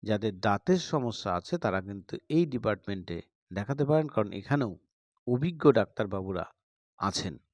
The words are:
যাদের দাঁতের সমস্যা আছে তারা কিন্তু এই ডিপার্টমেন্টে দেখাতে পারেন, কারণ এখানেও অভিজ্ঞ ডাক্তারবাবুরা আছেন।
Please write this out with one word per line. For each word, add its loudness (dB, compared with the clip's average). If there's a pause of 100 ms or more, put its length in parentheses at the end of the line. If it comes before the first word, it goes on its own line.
যাদের 0
দাঁতের 2
সমস্যা -2
আছে -4
তারা 0
কিন্তু -10 (120)
এই 4
ডিপার্টমেন্টে -4 (300)
দেখাতে -2
পারেন, 2
কারণ 0
এখানেও -2 (500)
অভিজ্ঞ 4
ডাক্তারবাবুরা 0 (540)
আছেন। -4 (160)